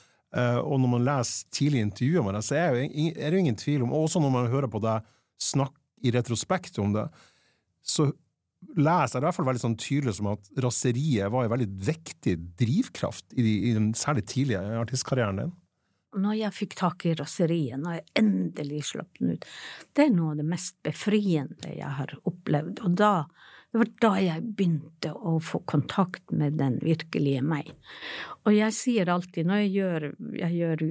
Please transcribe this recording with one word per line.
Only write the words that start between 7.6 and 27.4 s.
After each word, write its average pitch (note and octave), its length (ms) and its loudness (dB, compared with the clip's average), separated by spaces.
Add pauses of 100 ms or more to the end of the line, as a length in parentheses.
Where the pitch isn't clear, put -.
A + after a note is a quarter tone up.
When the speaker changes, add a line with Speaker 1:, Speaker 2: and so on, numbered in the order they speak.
Speaker 1:
så D3 260 2 (640)
leser D3+ 400 4
jeg B2+ 40 0
det C3 40 0
i - 20 0
hvert F3+ 100 0
fall C3 120 0
veldig B2+ 160 0
sånn A2+ 120 0
tydelig C3+ 380 0
som G#2 140 -4
at G#2 280 -6
raseriet B2 760 0
var B2+ 120 0
en A2 60 -2
veldig A#2 180 0 (120)
vektig G#2 560 -2 (200)
drivkraft - 760 -2
i, A2 360 2
i A#2 40 2
den G#2+ 200 2
særlig C#3 320 0
tidlige B2 340 -2 (160)
artistkarrieren A2+ 640 0
din. D#3 120 -4 (600)
Speaker 2:
Når G#3 220 -2
jeg G#3+ 180 -2
fikk - 220 -8
tak - 320 -2
i E3 80 2
raseriet, D#3+ 640 0
når E3+ 160 -4
jeg E3 120 -10 (100)
endelig F3 680 2
slapp - 340 -10
den E3+ 180 0
ut, - 80 -18 (480)
det C#4+ 120 4
er D4+ 60 6
noe E3 220 2
av D3+ 80 -4
det D3 60 -2
mest F3 360 -4
befriende E3+ 880 0
jeg - 180 -8
har C#3 240 -6 (120)
opplevd. D#3+ 580 -2
Og F3+ 160 2
da, G#3 140 6 (560)
det A#3 100 -2
var A3+ 220 2
da A3+ 160 6
jeg E3+ 280 0
begynte E3+ 680 -2
å E3 240 0
få - 260 -4
kontakt - 680 0
med D3+ 240 0
den C3+ 220 0
virkelige C#3+ 680 0